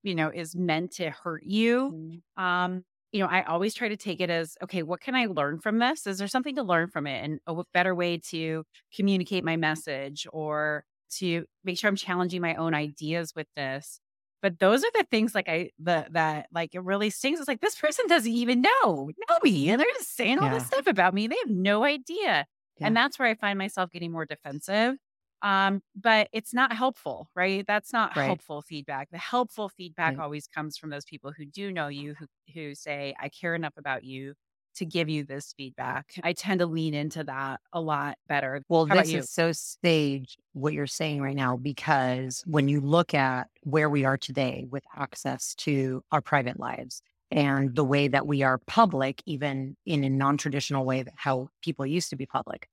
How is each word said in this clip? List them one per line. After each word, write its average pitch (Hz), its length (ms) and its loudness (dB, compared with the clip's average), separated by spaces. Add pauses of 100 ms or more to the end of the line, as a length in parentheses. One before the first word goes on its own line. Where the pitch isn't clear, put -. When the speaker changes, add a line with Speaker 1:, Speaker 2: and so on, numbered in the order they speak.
Speaker 1:
you 190 120 -2
know, 156 140 2
is 165 260 -8
meant 175 380 0
to 160 180 -4
hurt 160 320 -8
you, 233 500 2
Speaker 2:
Mm. 160 280 -12 (140)
Speaker 1:
um, 180 480 0 (280)
you 214 100 -2
know, 190 60 2
I 180 160 2
always 180 300 0
try 233 140 -4
to 214 100 -2
take 180 220 -6
it 180 100 0
as, 165 320 -2
"Okay, 180 220 -4
what 170 160 -4
can 254 160 -6
I 240 120 2
learn 156 340 -2
from 220 180 0
this? 262 260 0
Is 196 120 -2
there 196 100 -4
something 262 280 -2
to 277 80 -2
learn 170 260 2
from 147 180 -4
it? 127 160 -4
And 151 120 -4 (120)
a 170 40 -6
w-, 170 120 -4 (100)
better 180 220 4
way 175 220 0 (120)
to 160 360 -4 (280)
communicate 196 520 2
my 165 100 0
message 156 760 -4
or 151 500 -2 (280)
to 170 340 -2 (180)
make 185 160 -4
sure 214 80 2
I'm 202 80 4
challenging 180 460 -2
my 165 140 -2
own 165 180 0
ideas 151 600 -4
with 156 200 -8
this?" 139 460 -8 (400)
But 175 180 -2
those 220 240 6
are 466 100 2
the 427 160 4
things, 220 240 2
like, 190 160 0
I, 165 300 -2
the, 160 320 0
that, 156 400 0
like, 170 240 -4
it 185 80 -6
really 202 260 0
stings. 285 300 -2
It's 277 80 -8
like, 262 140 -2
"This 415 180 0
person 311 280 2
doesn't 254 240 4
even 240 300 2
know, 247 480 4 (200)
know 679 140 6
me, 175 260 6
and 233 100 4
they're 320 160 6
just - 200 -10
saying 247 240 2
all 392 100 4
this 131 140 0
Speaker 2:
Yeah. - 40 -8
Speaker 1:
stuff 277 200 0
about 190 260 4
me. 208 140 0
They 311 160 -2
have 294 60 -4
no 202 340 4
idea." 285 640 0 (380)
And 220 120 4
Speaker 2:
Yeah. - 0 -
Speaker 1:
that's 254 220 4
where 254 100 2
I 220 80 4
find 202 220 -2
myself 190 340 -2
getting 170 200 -6
more 160 140 -4
defensive. 196 720 -2 (440)
Um, 196 400 4 (140)
but 214 380 4
it's 220 200 -6
not 247 220 2
helpful, 220 600 -2
right? 190 320 0
That's 208 260 -2
not 226 220 0
Speaker 2:
Right. 151 280 0
Speaker 1:
helpful 151 200 -10
feedback. 143 480 -8
The 170 80 -14
helpful 220 500 -2
feedback 165 480 -4
Speaker 2:
Right. - 20 -10
Speaker 1:
always 147 280 -8
comes 151 300 -8
from 156 120 -14
those 143 160 -10
people 143 260 -14
who 151 140 -16
do 196 260 -8
know 160 180 -4
you, 143 260 -10
who, 151 120 -18 (260)
who 147 220 -12
say, 143 440 -8
"I 143 100 -8
care 170 260 -4
enough 160 220 -4
about 139 260 -6
you 131 300 -12 (420)
to 185 100 -6
give 160 240 0
you 151 140 -2
this 143 300 -10
feedback." 131 600 -8 (100)
I 175 100 0
tend 185 260 -2
to 175 80 4
lean 160 280 -2
into 151 300 -4
that 135 360 -8 (120)
a 175 80 -2
lot 143 360 -2 (100)
better. 139 420 -2
Speaker 2:
Well, 160 180 6
Speaker 1:
How 185 80 6
about 165 120 8
Speaker 2:
this - 20 -4
Speaker 1:
you? 156 140 -2
Speaker 2:
is - 60 -10
so 165 240 2
sage, 147 840 0 (140)
what 151 220 -2
you're 143 140 -2
saying 147 340 -4
right 139 140 -2
now, 127 200 0
because 131 880 0
when 151 220 4
you 143 140 2
look 160 320 4
at 131 340 2 (160)
where 151 260 2
we 143 140 2
are 135 140 4
today 131 520 -2
with 135 140 -8 (120)
access 135 600 -6
to 131 560 0
our 151 100 2
private 127 380 0
lives 127 420 -8 (300)
and 139 440 2
the 147 100 2
way 143 240 4
that 135 180 2
we 143 160 2
are 131 140 4 (100)
public, 160 580 2
even 135 600 -4
in 151 180 2
a 135 60 2
non-traditional 139 760 2
way, 131 180 2
that 123 120 -12
how 131 320 0 (140)
people 139 240 -4
used 160 240 -2
to 143 80 -6
be 135 80 -6
public. - 460 -6